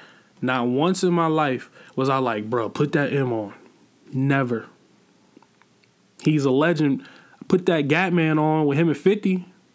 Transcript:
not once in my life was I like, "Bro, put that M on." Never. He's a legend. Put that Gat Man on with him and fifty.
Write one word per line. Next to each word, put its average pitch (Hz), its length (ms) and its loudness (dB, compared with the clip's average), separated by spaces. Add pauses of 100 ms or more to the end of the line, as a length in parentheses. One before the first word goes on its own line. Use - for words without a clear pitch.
(420)
not 123 260 0
once 160 360 0
in 175 100 0
my 165 140 2
life 151 420 -2 (260)
was 131 140 0
I 135 80 0
like, 110 320 -2
"Bro, 113 200 -2
put 147 240 -2
that 143 200 0
M 131 200 0
on." 104 200 -6 (600)
Never. 131 540 0 (1600)
He's 151 220 2
a 135 60 2
legend. 147 540 0 (420)
Put 180 200 2
that 156 200 2
Gat 170 260 0
Man 156 260 2
on 156 260 2
with 139 120 2
him 170 120 4
and 143 80 0
fifty. 190 480 0 (300)